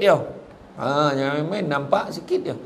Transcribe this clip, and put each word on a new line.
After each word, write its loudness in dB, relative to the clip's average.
dia. 8
Ha, 2
jangan 0
main, -4
nampak 0
sikit -4
dia. -6